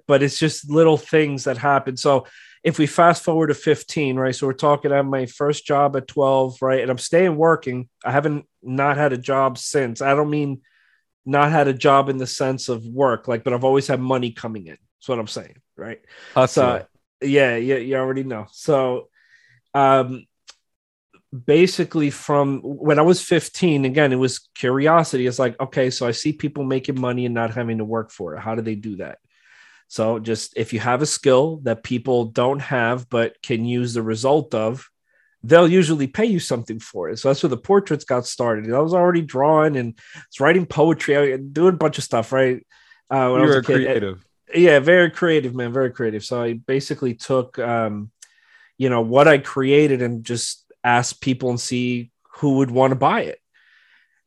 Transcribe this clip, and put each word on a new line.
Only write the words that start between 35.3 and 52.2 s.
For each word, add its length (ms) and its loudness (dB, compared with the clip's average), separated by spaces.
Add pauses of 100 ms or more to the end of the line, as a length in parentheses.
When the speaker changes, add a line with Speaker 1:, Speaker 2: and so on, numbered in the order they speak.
Speaker 1:
they'll 240 8
usually 400 2
pay 180 -2
you 140 0
something 400 -6
for 300 -10
it. 100 -10
So 100 0
that's 140 0
where 80 0
the 60 -4
portraits 460 0
got 220 -2
started. 480 -4
I 60 2
was 160 0
already 260 2
drawing 540 2
and 180 -4 (220)
was 240 -14
writing 260 4
poetry, 680 2
I, 40 -4
doing 380 2
a 20 -6
bunch 220 -2
of 40 -6
stuff, 280 -2
right? 340 0 (460)
Uh, 180 2
when 120 2
I 20 4
Speaker 2:
You 40 6
Speaker 1:
was 40 6
Speaker 2:
were 60 4
Speaker 1:
a 60 0
kid. 120 0
Speaker 2:
creative. 500 -2 (300)
Speaker 1:
Yeah, 240 8
very 320 6
creative, 420 0
man, 180 -6
very 200 0
creative. 340 -6
So 160 -4
I 120 -2
basically 600 -4
took, 460 -4
um, 500 -4 (680)
you 100 0
know, 120 2
what 260 6
I 100 8
created 640 2
and 220 -4
just 420 -8 (180)
asked 380 0
people 300 -2
and 80 -4
see 520 -6 (260)